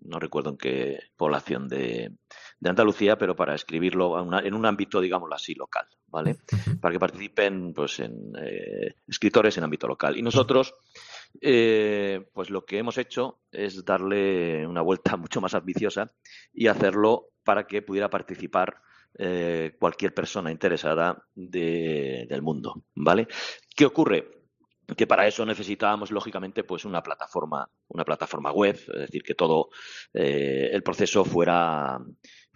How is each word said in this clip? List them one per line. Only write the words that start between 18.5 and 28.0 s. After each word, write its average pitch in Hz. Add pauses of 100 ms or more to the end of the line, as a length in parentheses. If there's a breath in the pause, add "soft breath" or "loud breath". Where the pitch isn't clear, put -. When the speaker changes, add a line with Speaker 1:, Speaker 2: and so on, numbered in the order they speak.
Speaker 1:
eh, 85
cualquier 92
persona 85
interesada 85
de, 82
del 69
mundo, 76 (100)
¿vale? 90 (480 loud breath)
¿Qué 147
ocurre? - (680)
Que 113
para 101
eso 110
necesitábamos, 104
lógicamente, 98
pues 90
una 90
plataforma, 78 (200)
una 82